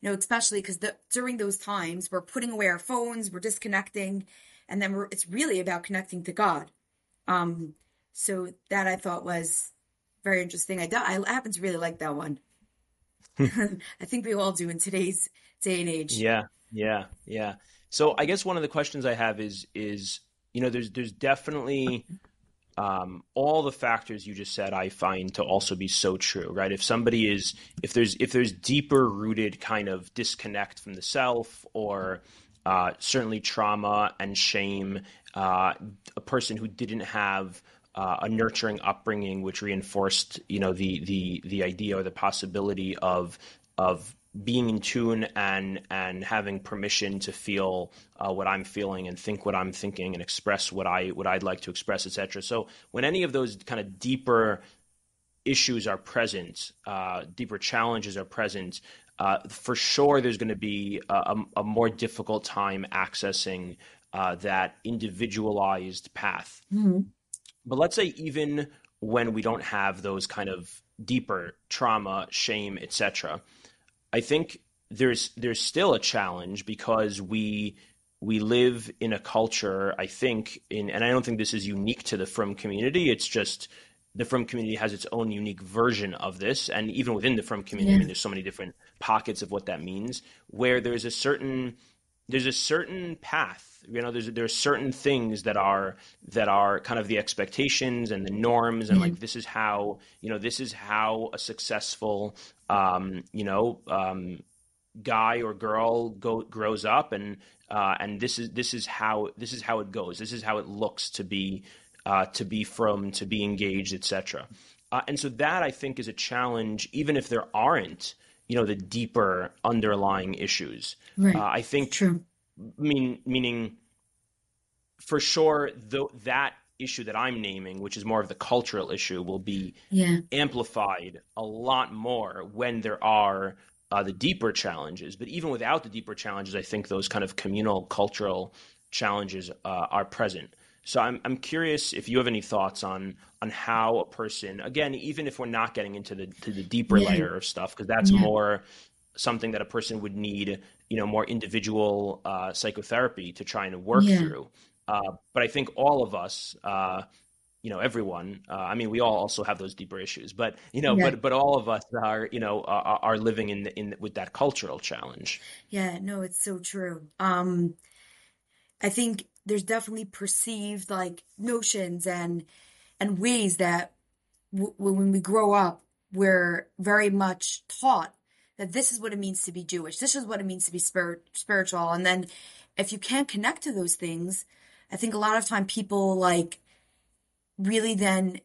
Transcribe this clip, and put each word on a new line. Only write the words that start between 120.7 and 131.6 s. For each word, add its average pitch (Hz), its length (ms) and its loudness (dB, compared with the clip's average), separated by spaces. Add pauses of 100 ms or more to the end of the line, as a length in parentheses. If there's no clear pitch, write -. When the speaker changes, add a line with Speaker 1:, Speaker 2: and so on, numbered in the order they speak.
Speaker 1:
Right. 190 200 6
Speaker 2:
Uh, 107 80 2
I 110 180 0
think 139 300 0
Speaker 1:
True. 175 320 2 (520)
Speaker 2:
mean, 135 480 2
meaning 120 520 0 (1200)
for 151 200 0
sure, 151 500 4 (180)
though, 139 220 -2 (140)
that 127 300 0 (240)
issue 127 260 -6
that 107 120 -6
I'm 120 240 -2
naming, 95 400 -8
which 98 160 -8
is 104 80 -10
more 110 160 2
of 98 80 -2
the 92 60 -8
cultural 117 560 0
issue, 92 320 -4
will 95 160 -4
be 95 360 -6 (160)
Speaker 1:
Yeah. 175 300 4 (120)
Speaker 2:
amplified 107 880 -2 (160)
a 113 60 -6
lot 117 500 0